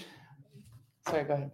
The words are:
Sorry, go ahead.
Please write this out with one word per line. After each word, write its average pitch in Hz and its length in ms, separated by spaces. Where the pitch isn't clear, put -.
Sorry, 156 160
go 147 100
ahead. 139 180